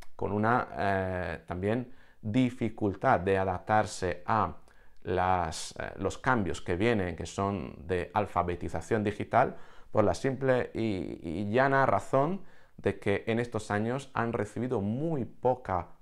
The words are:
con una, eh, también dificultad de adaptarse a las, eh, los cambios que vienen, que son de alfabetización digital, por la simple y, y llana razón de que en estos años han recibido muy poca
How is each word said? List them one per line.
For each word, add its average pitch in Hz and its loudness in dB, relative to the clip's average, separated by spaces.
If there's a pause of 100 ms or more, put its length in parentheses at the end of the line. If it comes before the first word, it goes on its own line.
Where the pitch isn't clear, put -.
(140)
con 95 -2
una, 110 2
eh, 92 0
también 104 -2 (320)
dificultad 110 2
de 95 4
adaptarse 95 0
a 101 2 (460)
las, 90 0
eh, - -8
los 95 -2
cambios 104 0
que 90 0
vienen, 98 2
que 85 -8
son 98 -2 (120)
de 90 -2
alfabetización 87 0
digital, 110 2 (340)
por 107 4
la 90 4
simple 131 0
y, 95 -2
y 95 -4
llana 135 6
razón 139 2 (360)
de 101 0
que 101 0
en 113 2
estos 120 -4
años 113 -2
han 117 0
recibido 113 -2
muy 127 -2
poca 98 0 (140)